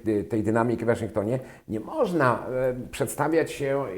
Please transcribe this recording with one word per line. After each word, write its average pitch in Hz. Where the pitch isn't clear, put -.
tej 107
dynamiki 117
w 110
Waszyngtonie, 113
nie 107
można, 175
e, 127
przedstawiać 147
się 139